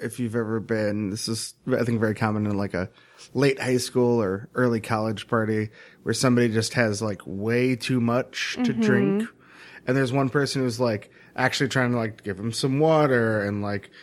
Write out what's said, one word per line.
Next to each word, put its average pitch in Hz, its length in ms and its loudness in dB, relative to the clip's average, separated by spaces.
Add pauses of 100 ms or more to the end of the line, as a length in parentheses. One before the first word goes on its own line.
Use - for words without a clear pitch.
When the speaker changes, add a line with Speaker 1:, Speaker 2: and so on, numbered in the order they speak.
Speaker 1:
if 113 180 -8
you've 117 160 -4
ever 113 260 -2
been, 107 480 -2
this 107 180 -6
is, 113 280 -6 (120)
I 120 160 2
think, 117 160 0
very 110 160 2
common 107 300 0
in, 104 120 -2
like, 98 160 -4
a 90 160 -4 (440)
late 135 260 2
high 127 180 0
school 120 440 0
or 98 340 -2
early 120 240 2
college 110 480 -4
party 107 420 0 (340)
where 113 100 0
somebody 120 340 4
just 107 280 -2
has, 110 260 2
like, 104 240 -4
way 117 500 0
too 127 240 -2
much 117 540 -2 (100)
to 233 80 0
Speaker 2:
Mm-hmm. 220 100 -2
Speaker 1:
drink. 202 420 2 (600)
And 127 120 0
there's 131 160 0
one 139 160 2
person 139 320 0
who's, 120 180 -2
like, 113 320 -2 (240)
actually 127 320 0
trying 123 240 0
to, 123 60 0
like, 113 260 -4
give 98 160 -6
him 113 140 -4
some 135 260 0
water 131 640 4
and, 101 180 -2
like, 101 280 -6 (140)